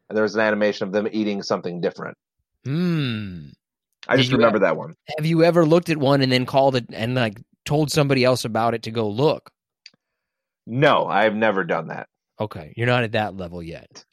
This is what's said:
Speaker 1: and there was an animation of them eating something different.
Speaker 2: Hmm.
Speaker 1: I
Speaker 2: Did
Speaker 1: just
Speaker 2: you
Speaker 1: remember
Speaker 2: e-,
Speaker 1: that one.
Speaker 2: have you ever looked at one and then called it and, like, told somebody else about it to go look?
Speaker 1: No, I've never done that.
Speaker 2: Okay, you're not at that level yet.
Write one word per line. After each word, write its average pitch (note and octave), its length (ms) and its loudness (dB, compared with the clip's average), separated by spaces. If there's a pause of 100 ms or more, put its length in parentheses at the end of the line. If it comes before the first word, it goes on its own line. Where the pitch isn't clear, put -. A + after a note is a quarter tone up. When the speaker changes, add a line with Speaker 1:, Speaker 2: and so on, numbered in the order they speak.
Speaker 1:
and G#2 80 -6
there G#2+ 80 2
was G2+ 100 -2
an A2 60 0
animation G#2 460 0
of F#2+ 60 -8
them G#2 200 -2
eating G#2 300 -4
something F2+ 380 -6
different. - 360 -6 (480)
Speaker 2:
Hmm. B2+ 840 -4 (600)
Speaker 1:
I B2 80 2
Speaker 2:
Did C3+ 60 4
Speaker 1:
just B2+ 100 0
Speaker 2:
you C3 40 2
Speaker 1:
remember A2+ 220 4
Speaker 2:
e-, - 20 0
Speaker 1:
that E2+ 160 2
one. D2+ 180 -12 (220)
Speaker 2:
have D#3 100 -4
you E3 180 2
ever E3+ 200 6
looked E3+ 260 4
at D#3+ 60 0
one C#3+ 260 2
and C3 80 2
then B2+ 160 2
called C3+ 300 2
it A#2 160 -2
and, A#2 220 -4
like, A2+ 260 -2 (240)
told D3+ 260 0
somebody C#3 340 2
else B2+ 200 2
about A2+ 300 0
it A2+ 100 -8
to A2+ 60 -10
go A2+ 180 -2
look? B2+ 420 0 (1160)
Speaker 1:
No, B2 400 4
I've G2+ 280 2
never G#2 300 2
done E2 240 -4
that. - 200 -12 (320)
Speaker 2:
Okay, F#2 360 -10
you're A#2 100 -2
not B2 180 2
at G#2+ 80 -8
that G#2+ 240 -4
level F2 260 -12
yet. - 500 -18